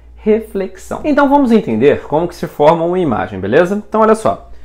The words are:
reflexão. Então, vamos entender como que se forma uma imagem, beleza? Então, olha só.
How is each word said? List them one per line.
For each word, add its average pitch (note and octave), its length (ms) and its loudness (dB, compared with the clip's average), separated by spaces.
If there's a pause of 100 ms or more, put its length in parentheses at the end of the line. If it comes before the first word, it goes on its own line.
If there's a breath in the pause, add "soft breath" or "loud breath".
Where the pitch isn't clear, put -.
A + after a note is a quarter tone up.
(160 soft breath)
reflexão. G#3+ 880 -4
Então, C#4+ 260 2
vamos C4+ 220 2
entender A#2+ 560 2
como E3 200 -2
que E3+ 60 -14
se - 140 -10
forma D#3+ 360 2
uma F3 140 -2
imagem, G2+ 420 -4
beleza? D#3+ 360 0
Então, G#3+ 260 -4
olha G#3+ 140 4
só. - 340 -4 (160 soft breath)